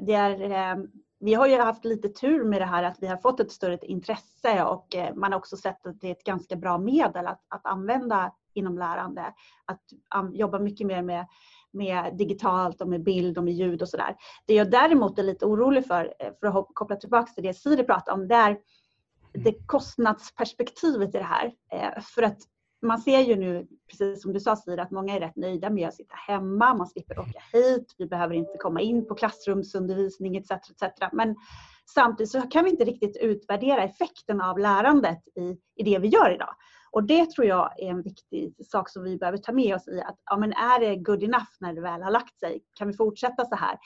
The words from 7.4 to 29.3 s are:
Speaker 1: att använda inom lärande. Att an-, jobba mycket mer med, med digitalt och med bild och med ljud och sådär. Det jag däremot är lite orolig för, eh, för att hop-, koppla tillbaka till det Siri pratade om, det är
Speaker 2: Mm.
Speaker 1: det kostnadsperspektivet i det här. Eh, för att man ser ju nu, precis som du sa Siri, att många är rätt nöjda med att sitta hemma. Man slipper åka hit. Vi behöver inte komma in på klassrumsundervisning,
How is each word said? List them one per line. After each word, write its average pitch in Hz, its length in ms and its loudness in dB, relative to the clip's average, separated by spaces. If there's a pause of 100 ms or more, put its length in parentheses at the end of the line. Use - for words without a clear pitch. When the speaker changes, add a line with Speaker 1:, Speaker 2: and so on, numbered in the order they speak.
Speaker 1:
att - 180 -14
använda 196 680 -2 (220)
inom 185 240 -4
lärande. 180 560 -8 (300)
Att 190 160 -12 (340)
an-, 190 200 -4
jobba 196 240 -2
mycket 202 280 -4
mer 185 160 -4
med, 175 240 -6 (460)
med 185 440 -4
digitalt 185 640 0
och 180 80 -4
med 170 140 -2
bild 180 360 0
och 175 60 -2
med 175 100 0
ljud 175 280 -2
och 180 60 -4
sådär. - 280 -4 (300)
Det 214 80 6
jag 208 160 4
däremot 254 480 6
är 202 40 2
lite 196 240 -2
orolig 262 400 4
för, 165 320 -2
eh, - 220 -10
för 208 60 -2
att 202 80 0
hop-, 196 200 0
koppla 208 220 -6
tillbaka 240 360 0
till 180 120 -8
det 185 100 -4
Siri 285 300 2
pratade 190 360 0
om, 185 80 -6
det 226 60 4
är 208 240 6 (800)
Speaker 2:
Mm. 123 80 -4
Speaker 1:
det 220 100 4 (120)
kostnadsperspektivet 233 1500 -2
i - 40 -2
det 190 60 -4
här. 202 280 -2 (200)
Eh, - 300 -6
för - 200 -2
att 208 160 2 (440)
man 226 160 0
ser 269 220 6
ju 240 160 4
nu, 185 300 -4 (240)
precis 196 320 -4
som 190 100 -6
du 196 80 -4
sa 214 160 0
Siri, 175 240 -8
att 180 100 -8
många 196 260 -4
är 185 40 -4
rätt 165 160 -8
nöjda 185 340 -6
med 185 180 0
att - 60 -10
sitta - 200 -20
hemma. 202 600 2
Man 180 120 -4
slipper - 320 -14
åka 175 200 -10 (140)
hit. 247 460 2
Vi 180 80 -6
behöver 175 280 -2
inte 165 240 -4
komma 170 220 -2
in 220 280 0
på 208 60 -8
klassrumsundervisning, 190 1200 -4